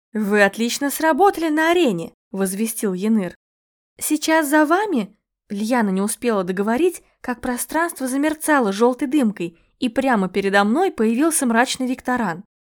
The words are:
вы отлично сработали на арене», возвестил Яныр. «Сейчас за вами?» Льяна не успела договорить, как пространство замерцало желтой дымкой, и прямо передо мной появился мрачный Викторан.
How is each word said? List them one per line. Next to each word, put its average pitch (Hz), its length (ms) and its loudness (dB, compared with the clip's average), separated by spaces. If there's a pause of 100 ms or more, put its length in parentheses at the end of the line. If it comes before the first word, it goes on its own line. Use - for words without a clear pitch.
(140)
вы 208 280 2
отлично 233 480 0
сработали 320 600 2
на 320 200 2
арене», 254 440 0 (160)
возвестил 196 640 -4
Яныр. 196 400 0 (640)
«Сейчас 311 500 0
за 302 160 4
вами?» 330 500 0 (360)
Льяна 214 400 0
не 185 100 0
успела 208 440 -2
договорить, 220 580 -2 (180)
как 247 200 -8
пространство 262 680 -4
замерцало 285 640 0
желтой 247 360 0
дымкой, 220 500 0 (200)
и 247 100 -2
прямо 233 400 0
передо 196 360 2
мной 302 260 2
появился 269 540 0
мрачный 247 420 0
Викторан. 240 580 -4 (300)